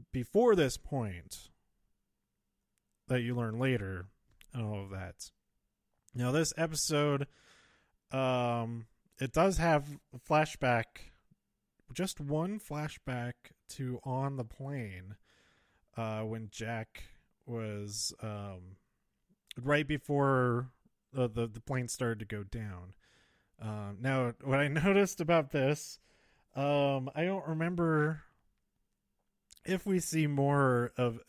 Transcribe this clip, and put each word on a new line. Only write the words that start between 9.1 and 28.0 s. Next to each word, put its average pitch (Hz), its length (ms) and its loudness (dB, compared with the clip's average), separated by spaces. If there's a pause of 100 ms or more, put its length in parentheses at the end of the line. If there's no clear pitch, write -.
it 135 140 -4
does 180 260 4
have 156 280 4 (280)
a 131 40 -16
flashback, 131 640 2 (1080)
just 180 260 -4
one 156 400 -2
flashback 131 760 -6 (360)
to 127 340 -8
on 139 320 -2
the 127 80 -4
plane, 110 720 -10 (800)
uh, 110 260 -4
when 110 280 -6
Jack 113 520 -8 (420)
was, 107 800 -6
um, 98 540 -10 (840)
right 147 260 2
before, 135 840 2 (460)
uh, 127 100 2
the, 117 200 -2
the 113 140 -12
plane 127 280 -4
started 117 320 -2
to 110 40 -10
go 104 180 -6
down. 98 520 -10 (640)
Um, 104 400 -8
now, 127 320 0 (100)
what 139 180 2
I 143 80 2
<laughs> - 0 -
noticed 190 520 4
about 160 300 4
this, 147 480 0 (580)
um, 139 580 2
I 156 100 0
don't 185 220 0
remember 160 760 2 (1400)